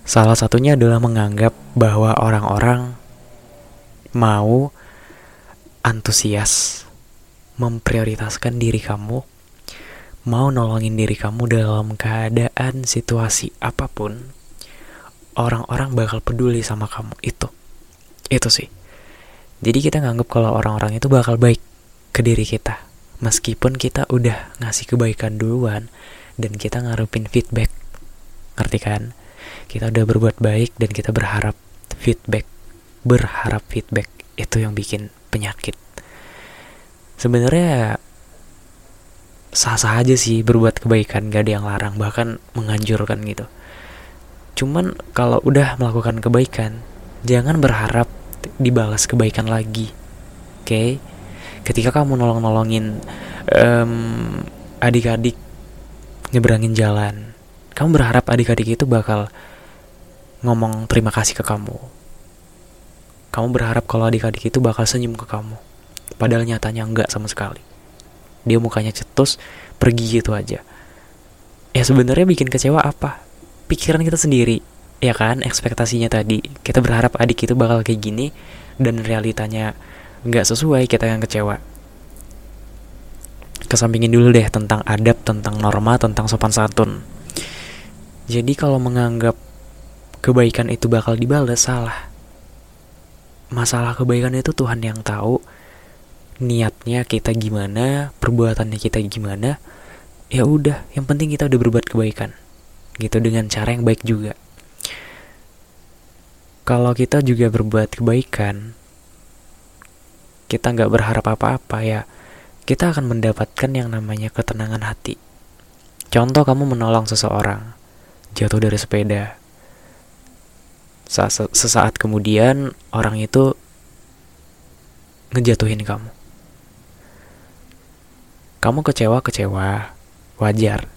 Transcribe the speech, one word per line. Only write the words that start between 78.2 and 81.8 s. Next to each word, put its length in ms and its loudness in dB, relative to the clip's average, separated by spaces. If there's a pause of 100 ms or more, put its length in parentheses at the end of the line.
dan 240 0
realitanya 760 -4 (500)
nggak 180 2
sesuai, 440 2
kita 200 2
yang 160 -2
kecewa. 320 -2 (2250)